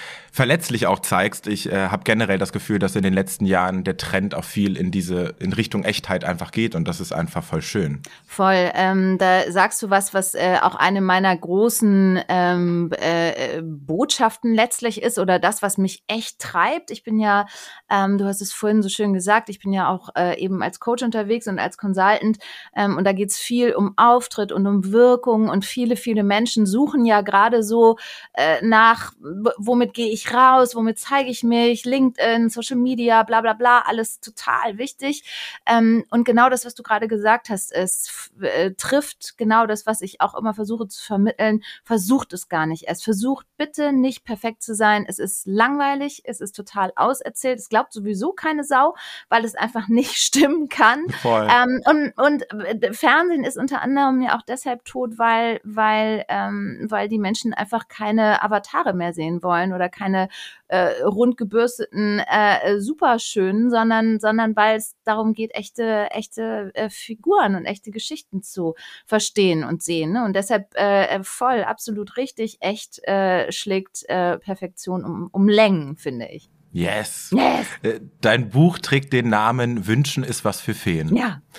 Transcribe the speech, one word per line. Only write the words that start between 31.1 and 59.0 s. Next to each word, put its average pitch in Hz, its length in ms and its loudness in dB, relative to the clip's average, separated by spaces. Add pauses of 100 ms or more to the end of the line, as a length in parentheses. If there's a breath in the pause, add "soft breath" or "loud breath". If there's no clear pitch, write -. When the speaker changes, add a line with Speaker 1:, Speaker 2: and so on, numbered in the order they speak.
Speaker 2:
ich 240 140 -6
mich, 233 420 2
LinkedIn, 233 640 2
Social 233 280 -6
Media, 233 460 4
bla, 226 180 2
bla, 226 120 0
bla, 240 260 6
alles 220 400 -4
total - 580 -4
wichtig. 277 460 -6 (420 loud breath)
Ähm, 226 460 4
und 233 120 2
genau 240 260 4
das, 247 160 -2
was 240 100 -16
du 233 80 -20
gerade 220 240 -2
gesagt 220 420 0
hast, 196 220 -6
es - 360 -4
f-, - 240 -14 (100)
äh, 165 300 0
trifft - 680 -4
genau 220 280 4
das, 214 200 -4
was 220 160 -2
ich - 200 -8
auch - 140 -2
immer 214 180 -4
versuche 214 340 -6
zu - 160 -16
vermitteln. 214 580 0 (220 loud breath)
Versucht 226 500 0
es - 160 -12
gar 160 160 -2
nicht 160 220 -6
erst. - 160 -6
Versucht 220 420 -2 (120)
bitte 294 360 -2
nicht 262 300 0
perfekt 226 400 -8
zu 226 120 -6
sein. 208 320 2
Es - 120 -8
ist - 260 -6
langweilig, 277 800 0
es - 160 -10
ist - 140 -12
total 196 400 -6
auserzählt, 254 640 -2
es - 100 -18
glaubt 220 240 0
sowieso 214 400 -4
keine 302 300 -4
Sau, 285 320 2 (340 loud breath)
weil 226 160 2
es 220 100 -8
einfach 220 320 -4
<laughs> - 0 -
nicht 233 280 2
stimmen 294 540 2
kann. 254 360 2 (160)
Speaker 1:
Voll. 233 280 2
Speaker 2:
Ähm, 247 360 4
und, 294 320 2
und, 277 340 0
äh, 208 420 -4
Fernsehen 311 500 2
ist - 140 -6
unter 269 240 -4
anderem 269 400 0
ja 233 160 0
auch 226 40 -6
deshalb 247 440 -8
tot, 240 320 -8
weil, 226 460 0
weil, 214 640 0
ähm, 202 600 -4
weil 208 180 -4
die 220 120 -2
Menschen 208 340 -2
einfach 208 340 -6
keine 214 560 2
Avatare 208 500 -2
mehr 175 200 -4